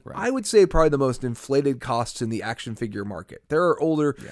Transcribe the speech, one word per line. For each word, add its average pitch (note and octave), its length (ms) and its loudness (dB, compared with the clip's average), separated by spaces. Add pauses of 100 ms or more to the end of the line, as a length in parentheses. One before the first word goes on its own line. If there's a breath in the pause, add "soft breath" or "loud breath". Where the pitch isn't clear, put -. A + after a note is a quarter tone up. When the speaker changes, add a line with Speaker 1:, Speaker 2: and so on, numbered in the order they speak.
Speaker 1:
Right. - 140 -16
Speaker 2:
I G#3+ 120 -2
would B3+ 160 -4
say, G3+ 200 8
probably D#3+ 240 4
the C#3+ 80 2
most C3 260 0
inflated C3+ 560 0
costs A#2+ 400 -4
in A#2+ 80 -2
the A2+ 140 -4
action A2+ 320 -8
figure G#2 320 -8
market. F2+ 420 -14
There D#3 140 2
are E3+ 180 2
older, D3+ 380 2
Speaker 1:
Yeah. - 140 -16